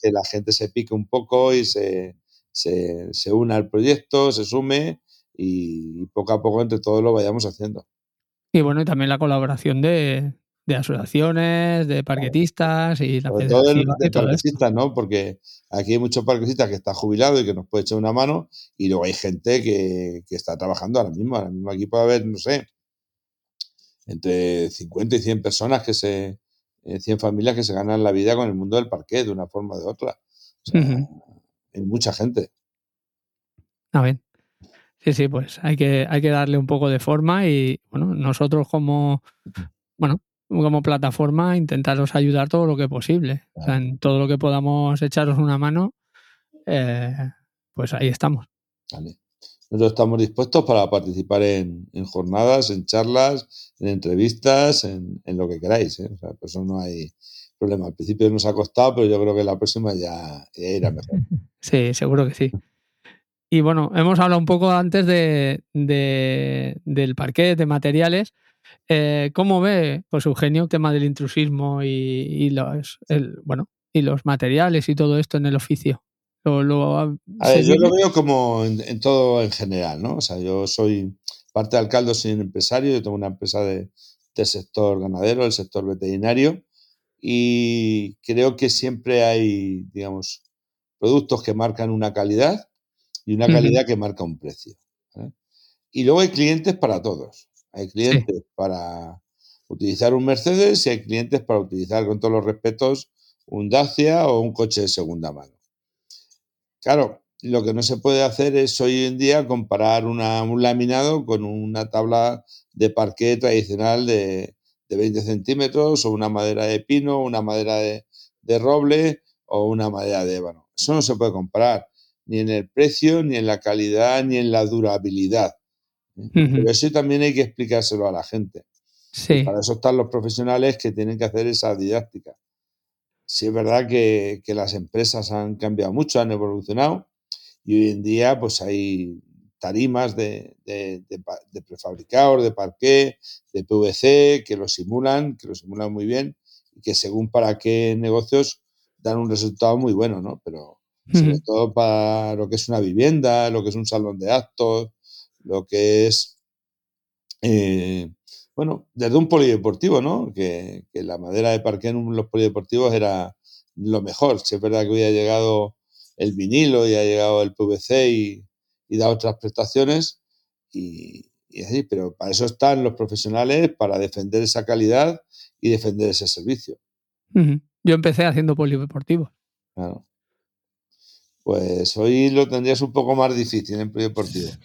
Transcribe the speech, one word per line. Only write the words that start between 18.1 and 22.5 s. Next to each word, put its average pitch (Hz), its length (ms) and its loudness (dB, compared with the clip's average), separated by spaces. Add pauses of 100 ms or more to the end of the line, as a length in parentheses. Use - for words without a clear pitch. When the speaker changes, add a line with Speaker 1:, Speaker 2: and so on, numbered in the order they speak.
Speaker 1:
mano, 143 360 0 (280)
y 95 120 -2
luego 90 160 0
hay 92 80 -2
gente 101 500 -2
que, 90 640 -2
que - 80 -12
está 85 240 -8
trabajando 92 400 -4
ahora 95 140 -2
mismo. 113 240 -4
Ahora 95 140 -6
mismo 92 200 -8
aquí 98 160 -6
puede 117 160 0
haber, 117 240 2
no 107 120 -6
sé, 135 280 -4 (1400)